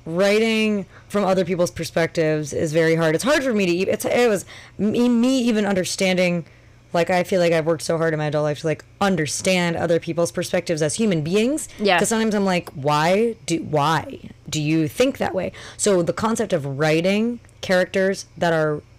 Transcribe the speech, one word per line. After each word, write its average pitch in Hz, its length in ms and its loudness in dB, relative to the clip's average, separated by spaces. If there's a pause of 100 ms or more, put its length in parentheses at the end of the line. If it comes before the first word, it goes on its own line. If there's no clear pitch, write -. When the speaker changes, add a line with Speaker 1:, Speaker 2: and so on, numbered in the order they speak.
Speaker 1:
writing 208 800 2 (220)
from 208 160 0
other 185 200 2
people's 175 260 0
perspectives 156 840 -2
is 151 180 -2
very 160 240 4
hard. 160 180 2
It's 165 100 -2
hard 285 200 2
for 262 80 0
me 202 140 2
to, 175 60 0
e-, 180 180 0
it's, 214 160 -2
it 240 220 2
was 202 160 0 (340)
me, 226 320 2
me 247 300 2
even 220 260 2
understanding, 180 800 0 (480)
like, 175 160 2
I 180 120 2
feel 185 160 0
like 170 140 4
I've 160 140 2
worked 165 160 0
so 165 160 -2
hard 160 160 0
in 151 40 -4
my 151 80 -2
adult 151 180 0
life 147 160 -2
to, 160 60 -6
like, 151 160 -2 (180)
understand 175 760 0
other 165 240 0
people's 170 320 -2
perspectives 175 480 -4
as 151 140 0
human 202 280 0
beings. 220 460 0 (100)
Speaker 2:
Yeah. 190 200 2
Speaker 1:
'Cause 202 100 2
sometimes 220 260 0
I'm 202 120 0
like, 180 240 -2
"Why 165 760 0
do, - 180 -2
why 156 560 -2 (300)
do 156 120 -4
you 156 280 2
think 262 300 0
that - 160 -4
way?" 185 180 -4 (240)
So 190 260 2
the - 120 -2
concept 214 400 -2
of 143 100 -2
writing 165 760 0 (200)
characters 190 640 0 (140)
that 170 160 2
are 151 260 0 (180)